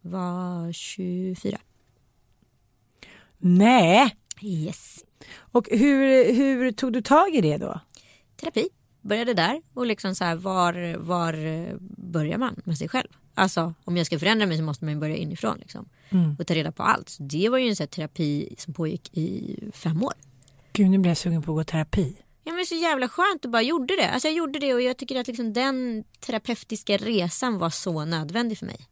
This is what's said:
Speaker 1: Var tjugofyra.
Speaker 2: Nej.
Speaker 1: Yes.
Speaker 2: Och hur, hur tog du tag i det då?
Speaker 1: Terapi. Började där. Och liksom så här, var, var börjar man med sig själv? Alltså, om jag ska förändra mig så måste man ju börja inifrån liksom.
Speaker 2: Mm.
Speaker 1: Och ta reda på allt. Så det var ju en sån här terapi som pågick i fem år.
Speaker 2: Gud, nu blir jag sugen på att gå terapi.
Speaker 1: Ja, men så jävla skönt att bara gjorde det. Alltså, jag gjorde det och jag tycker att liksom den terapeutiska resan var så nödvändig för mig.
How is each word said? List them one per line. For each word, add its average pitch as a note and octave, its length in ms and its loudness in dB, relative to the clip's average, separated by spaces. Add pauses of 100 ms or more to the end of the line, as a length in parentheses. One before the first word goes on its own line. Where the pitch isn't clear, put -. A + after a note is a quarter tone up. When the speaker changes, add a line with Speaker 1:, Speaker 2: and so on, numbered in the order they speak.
Speaker 1:
Var F3+ 720 -6
tjugofyra. F#3 840 -6 (1800)
Speaker 2:
Nej. G3+ 760 6 (240)
Speaker 1:
Yes. E3+ 580 -6 (400)
Speaker 2:
Och - 320 -2
hur, C4+ 640 6
hur C4 380 2
tog B3+ 200 -2
du A#3 100 -2
tag D#4+ 320 4
i C#4 60 4
det D3+ 160 2
då? - 240 -8 (600)
Speaker 1:
Terapi. D#4 280 -2 (340)
Började A3+ 320 -2
där. G#3 280 0 (120)
Och B3 120 -4
liksom G3+ 280 -2
så F#3 100 -2
här, E3+ 120 0
var, F3 640 -2
var E3 360 -2 (760)
börjar D#3+ 280 -2
man B3 260 -4
med E3 140 -2
sig D#3+ 100 -6
själv? B3+ 200 -4 (260)
Alltså, F3 400 0 (100)
om F3 120 -2
jag E3+ 100 0
ska D#3+ 120 -2
förändra G#3 280 2
mig E3 100 0
så D#3+ 60 -2
måste D#3 220 -6
man D3+ 100 -2
ju D3+ 60 -4
börja D3+ 160 -4
inifrån E3+ 440 -4
liksom. - 280 -18 (220)
Speaker 2:
Mm. E3 280 2
Speaker 1:
Och E3+ 80 -4
ta F3 80 2
reda D#3+ 180 0
på - 100 -8
allt. - 260 0
Så - 140 -10
det D3+ 260 0
var B3+ 100 2
ju B3+ 100 2
en G#3 80 0
sån D#3 80 -4
här C#3+ 40 -10
terapi D3 680 -4
som - 160 -12
pågick D#3 420 -6
i E3+ 400 -6 (180)
fem E3 280 -2
år. C#4 120 -2 (580)
Speaker 2:
Gud, G3 180 6
nu F#3+ 80 6
blir F3+ 120 4
jag D#3+ 80 2
sugen E3 240 0
på D#3+ 100 -4
att D3+ 40 0
gå D#3+ 80 0
terapi. D#3 520 -2 (280)
Speaker 1:
Ja, D#4+ 80 -8
men F4+ 140 -2
så E4+ 80 -4
jävla D#4 340 0
skönt F4+ 360 0
att A#3+ 60 -4
bara A#3 120 2
gjorde C#4 340 0
det. F3 140 2
Alltså, C4 180 0
jag D#4 80 0
gjorde D#4 220 -4
det C4+ 160 0
och B3 80 2
jag B3+ 140 0
tycker B3+ 240 -6
att A#3+ 60 -6
liksom A#3 260 -4
den B3 520 -2 (160)
terapeutiska A3 760 -4
resan G#3 600 0
var E3+ 120 0
så D#3+ 340 -4
nödvändig E3+ 540 -4
för F3+ 80 -10
mig. - 120 -12 (140)